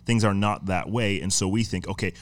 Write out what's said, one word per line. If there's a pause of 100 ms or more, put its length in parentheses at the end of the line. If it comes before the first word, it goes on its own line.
Things
are
not
that
way,
and
so
we
think,
"Okay,